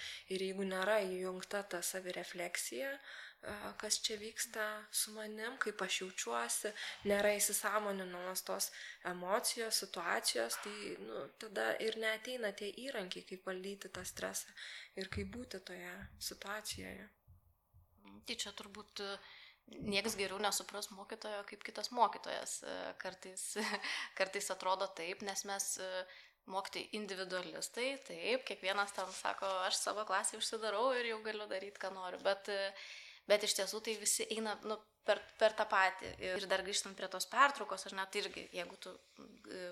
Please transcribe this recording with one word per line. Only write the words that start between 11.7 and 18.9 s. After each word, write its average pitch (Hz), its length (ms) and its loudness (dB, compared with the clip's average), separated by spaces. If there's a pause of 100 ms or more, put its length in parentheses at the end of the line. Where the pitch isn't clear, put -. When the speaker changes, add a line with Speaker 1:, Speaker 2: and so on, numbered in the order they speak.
Speaker 1:
ir 220 240 0
neateina 220 540 0
tie 208 220 -4
įrankiai, 208 520 -4
kaip 185 200 -8
valdyti 190 440 -6
tą 185 160 -8
stresą - 480 -4 (380)
ir 190 180 -6
kaip 196 200 -2
būti 226 300 -8
toje 180 320 -10 (240)
situacijoje. 196 920 -6 (1080)
Speaker 2:
Tai 226 180 -6
čia 208 160 -4
turbūt, 202 500 -10